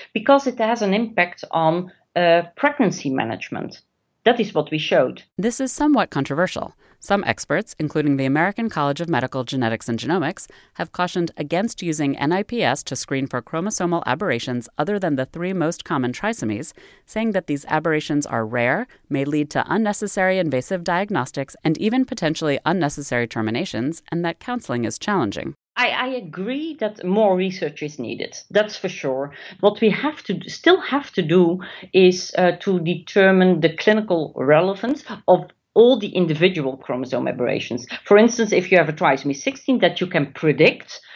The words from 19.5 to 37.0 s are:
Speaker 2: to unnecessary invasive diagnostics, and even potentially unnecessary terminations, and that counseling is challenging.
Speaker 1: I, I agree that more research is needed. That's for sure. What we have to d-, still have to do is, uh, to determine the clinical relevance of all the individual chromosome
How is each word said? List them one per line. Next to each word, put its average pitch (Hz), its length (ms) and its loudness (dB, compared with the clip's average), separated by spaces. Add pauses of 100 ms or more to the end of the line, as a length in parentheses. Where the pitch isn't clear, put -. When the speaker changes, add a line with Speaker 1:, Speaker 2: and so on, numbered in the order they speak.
Speaker 2:
to 135 120 0 (100)
unnecessary 196 640 0
invasive 165 440 -2
diagnostics, 175 800 -4
and 160 140 2
even 240 260 0
potentially 160 640 -2
unnecessary 143 600 -2
terminations, 123 760 -4 (100)
and 170 140 -2
that 170 160 -6
counseling 139 420 -4
is 110 160 -6
challenging. 165 540 -2 (260)
Speaker 1:
I, 247 100 2
I 247 180 -2
agree 254 720 -6
that 214 260 -6
more 196 300 4
research 180 480 -4
is 151 160 -8
needed. 113 360 -8 (140)
That's 208 260 0
for 190 140 -6
sure. 143 440 -4 (260)
What 208 200 2
we 220 120 6
have - 320 -4
to 202 100 -4
d-, - 160 -8
still - 320 4
have 277 300 -4
to 190 100 -2
do 175 380 4 (340)
is, 185 420 6
uh, 175 260 4
to 190 180 0
determine 185 800 4
the 160 180 2
clinical 214 580 0
relevance 185 680 2 (240)
of 185 240 4 (240)
all 240 240 8
the 202 80 -4
individual 156 680 0
chromosome 127 500 -4